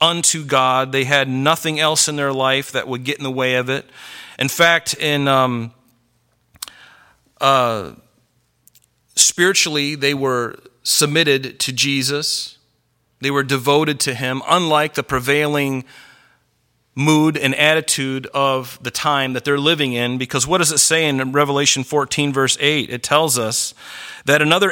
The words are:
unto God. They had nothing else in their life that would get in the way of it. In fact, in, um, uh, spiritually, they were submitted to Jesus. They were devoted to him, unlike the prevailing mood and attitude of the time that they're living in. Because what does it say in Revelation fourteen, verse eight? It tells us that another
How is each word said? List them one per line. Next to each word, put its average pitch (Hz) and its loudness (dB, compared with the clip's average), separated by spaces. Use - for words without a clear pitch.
unto 165 0
God. 131 2
They 135 0
had 135 2
nothing 151 0
else 156 2
in 147 -6
their 139 0
life 135 0
that 127 -4
would 127 -6
get 143 -4
in 143 -10
the 135 -4
way 127 0
of 127 -2
it. 135 -6
In 135 0
fact, 170 2
in, 143 -2
um, 123 0
uh, 117 0
spiritually, 151 0
they 143 0
were 127 -2
submitted 147 0
to - -4
Jesus. 139 -4
They 135 -2
were 139 2
devoted 143 2
to 131 -2
him, 131 -4
unlike 156 2
the 143 -2
prevailing 139 0
mood 151 2
and 135 -2
attitude 143 0
of 135 -2
the 123 -10
time 139 -2
that 123 -6
they're 143 0
living 143 2
in. 120 -2
Because 127 -2
what 175 2
does 160 0
it 147 0
say 160 2
in 131 -2
Revelation 139 2
fourteen, 143 0
verse 131 0
eight? 143 0
It 123 -8
tells 147 0
us 113 -4
that 147 4
another 175 4